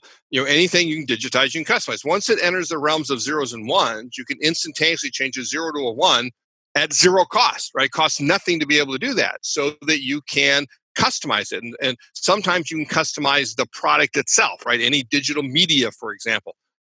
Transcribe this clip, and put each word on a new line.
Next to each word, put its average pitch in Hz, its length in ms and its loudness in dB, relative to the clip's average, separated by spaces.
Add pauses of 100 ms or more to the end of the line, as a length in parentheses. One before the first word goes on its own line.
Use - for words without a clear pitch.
(300)
you 131 100 0
know, 135 80 0
anything 175 400 4
you 156 160 -4
can 127 40 -14
digitize, 127 460 0
you 160 100 -4
can 220 120 0
customize. 135 300 -4
Once 185 240 0
it 220 120 2
enters 175 280 0
the 165 80 -4
realms 151 320 -2
of 131 100 -2
zeros 135 320 -2
and 113 160 -10
ones, 123 500 0
you 127 60 -10
can 127 180 -8
instantaneously 156 680 -2
change 131 280 -6
a 127 60 -6
zero 156 300 -4
to 151 60 -4
a 127 120 -2
one 127 400 2 (420)
at 151 200 -2
zero 180 320 4
cost, 214 480 0
right? 135 180 0
Costs 156 300 0
nothing 170 380 0
to 151 80 -2
be 147 120 4
able 139 140 0
to 131 60 -4
do 262 160 -4
that, 120 260 0
so 147 400 -2
that 147 200 0
you 139 200 -4
can 139 460 0 (300)
customize 127 540 -2
it. 104 120 -6
And, 120 180 -12
and 127 160 -2 (160)
sometimes 180 580 0
you 160 60 -4
can 151 80 -4
customize 143 680 0
the 123 180 0
product 151 420 2
itself, - 500 2
right? 120 140 2
Any 131 240 2
digital 143 400 -2
media, 139 480 2
for 110 220 -10
example, 104 420 -4 (340)